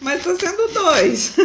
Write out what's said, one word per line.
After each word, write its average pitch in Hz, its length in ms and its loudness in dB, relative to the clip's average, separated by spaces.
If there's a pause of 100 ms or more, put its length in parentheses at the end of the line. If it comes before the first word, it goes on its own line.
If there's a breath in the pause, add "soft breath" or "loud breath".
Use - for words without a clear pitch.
mas 269 220 -4
tá 359 120 -2
sendo 403 380 -2
dois. 269 600 2 (120)